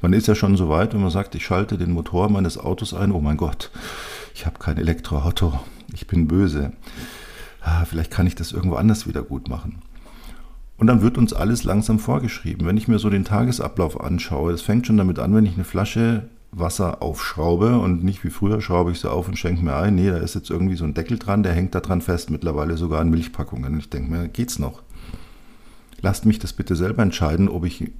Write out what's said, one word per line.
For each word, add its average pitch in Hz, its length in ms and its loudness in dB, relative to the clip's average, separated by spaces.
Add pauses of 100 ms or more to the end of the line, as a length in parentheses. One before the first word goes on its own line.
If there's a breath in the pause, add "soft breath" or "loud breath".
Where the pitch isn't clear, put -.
Man 90 120 6
ist 110 140 4
ja 107 80 8
schon 98 220 4
so 90 100 4
weit, 87 260 2
wenn 104 80 2
man 92 100 2
sagt, 95 240 -2
ich 85 100 -6
schalte 98 320 0
den 87 140 -2
Motor 87 380 0
meines 95 280 2
Autos - 360 -6
ein. 101 180 0
Oh 87 100 0
mein 76 160 2
Gott, 80 320 -2 (640 loud breath)
ich - 120 -12
hab - 140 -4
kein - 180 -2
Elektroauto. 76 800 0 (340 loud breath)
Ich - 140 -10
bin 82 200 2
böse. 76 440 2 (920 loud breath)
Ah, 82 240 2
vielleicht 80 240 -4
kann 95 160 2
ich 90 80 0
das - 200 -8
irgendwo - 220 0
anders 104 320 4
wieder 76 140 -4
gut 69 260 -8
machen. 73 360 -8 (920 loud breath)
Und 110 100 6
dann 117 160 6
wird 117 160 4
uns 113 140 6
alles 117 300 0
langsam 107 360 2
vorgeschrieben. 120 680 -2
Wenn 92 100 2
ich 107 120 0
mir 110 100 4
so 101 140 2
den 98 120 2
Tagesablauf 104 800 0
anschaue, 85 500 -2
es 82 120 -4
fängt 117 240 2
schon 107 100 6
damit 92 220 4
an, 101 160 2
wenn 110 100 8
ich 92 80 0
eine 92 100 -2
Flasche 113 640 0 (260)
Wasser 90 500 -2
aufschraube 87 720 2
und 90 260 2
nicht 95 220 0
wie 80 60 -2
früher 107 300 0
schraube 90 300 2
ich 87 80 -4
sie - 100 -4
auf 90 180 -2
und 92 100 -6
schenke 87 260 0
mir 76 120 0
ein. 104 180 2
Nee, 92 160 4
da 87 80 0
ist 78 160 -4
jetzt - 160 -8
irgendwie 92 260 0
so 82 80 -4
ein 76 120 -2
Deckel 110 240 -2
dran, 101 240 0
der 90 100 2
hängt 92 220 0
da 90 60 0
dran 90 200 0
fest, 87 300 -2
mittlerweile 78 460 -2
sogar 78 220 0
an 80 120 4
Milchpackungen. 71 640 -2
Und 78 60 -2
ich 73 100 -10
denke 67 220 -6
mir, 85 160 -2
geht's - 300 -6
noch? - 240 -6 (1200 loud breath)
Lasst 101 240 0
mich 107 140 6
das 90 120 -8
bitte - 240 -2
selber 92 280 0
entscheiden, 85 440 2
ob 87 160 -2
ich - 360 -4